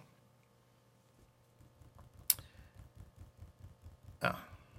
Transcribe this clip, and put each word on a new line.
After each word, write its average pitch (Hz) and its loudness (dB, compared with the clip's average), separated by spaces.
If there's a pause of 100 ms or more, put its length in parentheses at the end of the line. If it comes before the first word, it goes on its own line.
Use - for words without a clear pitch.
(4000)
oh, - 12 (440)